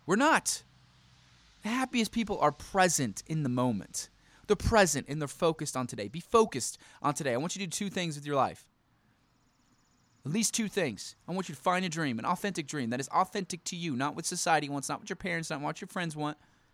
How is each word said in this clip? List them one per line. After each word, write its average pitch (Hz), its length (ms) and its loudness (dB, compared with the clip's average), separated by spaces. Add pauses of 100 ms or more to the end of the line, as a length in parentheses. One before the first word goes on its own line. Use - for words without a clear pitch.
We're 170 120 2
not. 269 460 4 (1000)
The 208 60 -4
happiest 240 420 0
people 208 280 -2
are 147 120 6
present 147 760 2
in 156 160 -2
the 135 60 0
moment. 123 600 -2 (380)
They're 208 100 6
present 185 500 4
and 147 140 -4
they're 147 80 -4
focused 160 480 -2
on 127 100 -2
today. 104 220 -6
Be 151 100 -10
focused 220 580 2 (240)
on 143 120 2
today. 139 200 0
I 113 40 2
want 160 180 -2
you 190 60 -6
to 196 60 -4
do 202 180 -4
two 196 40 -2
things 170 260 -2
with 147 100 -12
your 147 100 -2
life. 107 320 0 (1600)
At 139 80 -4
least 214 200 0
two 220 140 0
things. 151 480 -4 (120)
I 165 40 -6
want 185 160 -4
you 160 80 -12
to - 60 -18
find 185 240 2
a 180 40 -2
dream, 151 300 -2
an - 60 -4
authentic 170 420 -2
dream 131 220 -4
that 123 100 -2
is 135 80 -6
authentic 185 580 0
to 180 120 -8
you, 170 180 -4
not 139 200 -2
what 165 100 -6
society 160 420 2
wants, 143 220 -6
not 143 100 -6
what - 100 -14
your 190 60 -8
parents 170 340 -6
want, 147 120 -6
not 147 60 -4
what 156 140 -6
your 190 60 -12
friends 170 280 -4
want. 151 220 -4 (360)